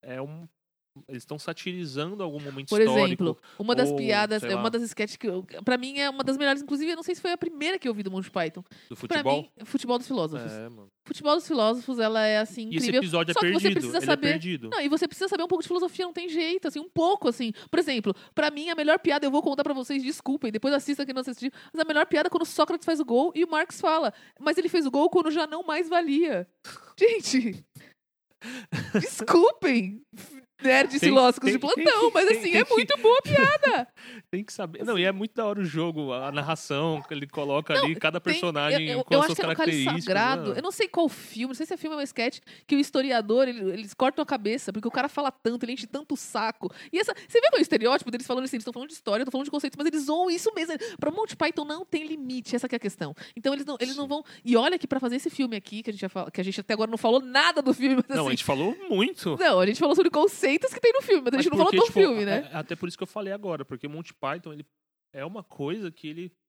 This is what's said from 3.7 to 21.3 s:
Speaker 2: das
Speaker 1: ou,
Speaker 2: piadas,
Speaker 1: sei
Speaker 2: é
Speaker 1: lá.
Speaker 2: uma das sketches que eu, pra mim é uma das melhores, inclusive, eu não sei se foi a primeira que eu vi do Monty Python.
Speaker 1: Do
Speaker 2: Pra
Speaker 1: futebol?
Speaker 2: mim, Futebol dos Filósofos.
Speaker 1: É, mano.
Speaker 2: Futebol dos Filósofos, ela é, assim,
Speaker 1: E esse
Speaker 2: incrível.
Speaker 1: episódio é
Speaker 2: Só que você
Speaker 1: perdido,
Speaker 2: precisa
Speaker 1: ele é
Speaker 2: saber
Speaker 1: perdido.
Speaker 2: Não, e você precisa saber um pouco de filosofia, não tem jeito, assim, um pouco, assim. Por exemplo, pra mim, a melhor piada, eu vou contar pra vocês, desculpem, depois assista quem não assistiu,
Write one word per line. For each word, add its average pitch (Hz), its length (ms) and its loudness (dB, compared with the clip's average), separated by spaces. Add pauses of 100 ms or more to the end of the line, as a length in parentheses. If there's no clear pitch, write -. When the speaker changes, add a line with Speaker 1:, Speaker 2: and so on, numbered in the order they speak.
Speaker 2:
das 247 160 4
Speaker 1:
ou, 143 80 -2
Speaker 2:
piadas, 214 440 0
Speaker 1:
sei - 100 -4
Speaker 2:
é - 20 0
Speaker 1:
lá. - 80 -2
Speaker 2:
uma 220 80 0
das 233 140 -2
sketches 214 340 -6
que - 100 -10
eu, 185 160 -4 (220)
pra 247 140 2
mim 269 180 -8
é 285 100 0
uma 269 160 -4
das 269 140 0
melhores, 277 240 0
inclusive, 294 300 -4
eu 339 40 -2
não 330 60 -12
sei 349 140 -4
se - 60 -20
foi 359 100 -2
a 349 60 -2
primeira 339 420 -4
que 262 100 -4
eu 226 40 -2
vi 208 100 -6
do 190 80 -6
Monty 190 180 -6
Python. 175 320 -4 (260)
Speaker 1:
Do - 20 -20
Speaker 2:
Pra 117 60 -12
Speaker 1:
futebol? 285 460 0
Speaker 2:
mim, - 240 -18
Futebol 247 320 -2
dos 247 100 -6
Filósofos. 156 440 -4
Speaker 1:
É, 110 180 -12
mano. 107 180 -20 (200)
Speaker 2:
Futebol 294 300 0
dos 320 100 -4
Filósofos, 240 500 0
ela 220 260 0
é, 214 140 2
assim, 220 320 -4
Speaker 1:
E 165 60 -6
esse 240 100 0
Speaker 2:
incrível. 247 160 2
Speaker 1:
episódio 170 300 0
é - 20 0
Speaker 2:
Só - 60 2
que - 120 4
você - 20 2 (100)
Speaker 1:
perdido, 392 100 4
Speaker 2:
precisa 320 240 -2
Speaker 1:
ele 359 60 0
é - 20 -4
Speaker 2:
saber 285 280 0
Speaker 1:
perdido. 180 380 -6
Speaker 2:
Não, 466 100 -2
e 285 60 -2
você 311 200 0
precisa 381 200 -6
saber 349 160 -2
um 349 40 -4
pouco 339 160 0
de - 60 -10
filosofia, 359 360 -4
não 349 80 -10
tem 349 160 -8
jeito, 330 380 -2
assim, 294 120 -6
um 339 100 -14
pouco, 349 380 2
assim. 233 240 -2 (200)
Por 320 80 2
exemplo, 240 340 0 (220)
pra 302 160 2
mim, 302 180 -8
a 339 60 -2
melhor 311 240 4
piada, 294 260 0
eu 269 60 2
vou 285 100 2
contar 285 220 0
pra 294 100 -2
vocês, 269 300 -4
desculpem, 269 480 -4
depois 220 200 0
assista 285 320 -2
quem 262 120 -6
não 262 60 -4
assistiu, 254 280 -6 (240)